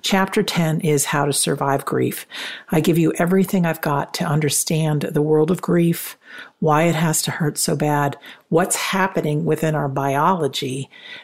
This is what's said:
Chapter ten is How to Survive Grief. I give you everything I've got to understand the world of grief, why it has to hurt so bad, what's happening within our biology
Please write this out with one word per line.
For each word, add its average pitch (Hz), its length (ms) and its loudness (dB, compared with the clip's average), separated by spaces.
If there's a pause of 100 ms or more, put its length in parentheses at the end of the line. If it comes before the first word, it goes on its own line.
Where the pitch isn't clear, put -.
Chapter 196 400 0
ten 160 380 0
is 151 240 2
How 143 200 0
to 143 80 0
Survive 139 500 0
Grief. - 440 -2 (420)
I 170 100 2
give 160 200 2
you 160 180 4
everything 185 480 2
I've 160 160 -2
got 143 320 -2
to - 100 -4
understand 151 800 0
the 147 220 0
world 156 260 4
of 180 140 0
grief, 170 520 0 (440)
why 156 240 4
it 170 120 2
has 160 280 0
to 147 80 -4
hurt 151 260 -2
so 160 180 0
bad, 143 440 0 (300)
what's 180 260 2
happening 170 680 -2
within 156 300 0
our 143 160 -2
biology 139 1000 -2 (320)